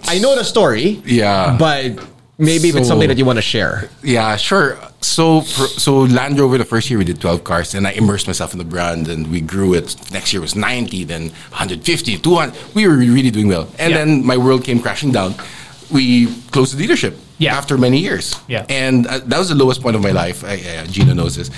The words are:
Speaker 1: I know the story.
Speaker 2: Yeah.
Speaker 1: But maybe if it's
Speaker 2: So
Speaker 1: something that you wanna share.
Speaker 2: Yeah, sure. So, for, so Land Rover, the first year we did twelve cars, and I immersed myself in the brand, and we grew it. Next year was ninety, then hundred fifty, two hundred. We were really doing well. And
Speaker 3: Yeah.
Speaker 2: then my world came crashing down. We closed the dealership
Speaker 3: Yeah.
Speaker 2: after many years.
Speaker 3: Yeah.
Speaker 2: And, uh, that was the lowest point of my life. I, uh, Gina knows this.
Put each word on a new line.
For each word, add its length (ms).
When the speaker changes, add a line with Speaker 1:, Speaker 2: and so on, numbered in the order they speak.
Speaker 1:
I 100
know 160
the 80
story. 640
Speaker 2:
Yeah. 540
Speaker 1:
But 420
maybe 320
if 60
it's 120
Speaker 2:
So 80
Speaker 1:
something 120
that 100
you 80
wanna 160
share. 480
Speaker 2:
Yeah, 340
sure. 420
So, 400
for, 260
so 400
Land 320
Rover, 160
the 80
first 240
year 100
we 60
did 160
twelve 240
cars, 300
and 120
I 60
immersed 340
myself 280
in 40
the 60
brand, 440
and 220
we 120
grew 320
it. 200
Next 220
year 80
was 160
ninety, 480
then 280
hundred 340
fifty, 320
two 200
hundred. 200
We 160
were 80
really 340
doing 180
well. 200
And 140
Speaker 3:
Yeah. 60
Speaker 2:
then 260
my 140
world 260
came 160
crashing 320
down. 220
We 340
closed 260
the 80
dealership 300
Speaker 3:
Yeah. 180
Speaker 2:
after 220
many 220
years. 340
Speaker 3:
Yeah. 200
Speaker 2:
And, 380
uh, 180
that 140
was 120
the 40
lowest 280
point 120
of 80
my 80
life. 320
I, 140
uh, 40
Gina 280
knows 220
this. 220